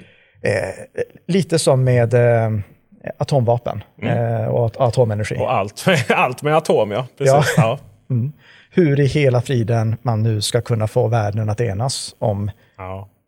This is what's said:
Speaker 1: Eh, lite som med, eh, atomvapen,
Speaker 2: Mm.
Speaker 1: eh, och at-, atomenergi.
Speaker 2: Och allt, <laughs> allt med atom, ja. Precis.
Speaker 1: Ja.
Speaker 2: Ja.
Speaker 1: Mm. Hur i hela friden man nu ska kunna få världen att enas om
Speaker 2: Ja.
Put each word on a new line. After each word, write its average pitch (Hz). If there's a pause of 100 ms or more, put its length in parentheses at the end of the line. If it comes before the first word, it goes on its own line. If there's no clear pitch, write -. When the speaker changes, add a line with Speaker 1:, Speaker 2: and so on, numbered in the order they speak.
(420)
Speaker 1:
Eh, 107 (720)
lite 170
som 135
med, 123
eh, 117 (680)
atomvapen, 123 (200)
Speaker 2:
Mm. 117
Speaker 1:
eh, 113
och 123
at-, 110 (120)
atomenergi. 107
Speaker 2:
Och 120
allt, 104 (120)
<laughs> 123
allt 165
med 147
atom, 143
ja. 117 (120)
Precis. 139
Speaker 1:
Ja. 160
Speaker 2:
Ja. 117 (320)
Speaker 1:
Mm. 127 (380)
Hur 147
i 143
hela 131
friden 113
man 110
nu 110
ska 117
kunna 107
få 120
världen 107
att 104
enas 117
om 101 (260)
Speaker 2:
Ja. 95 (200)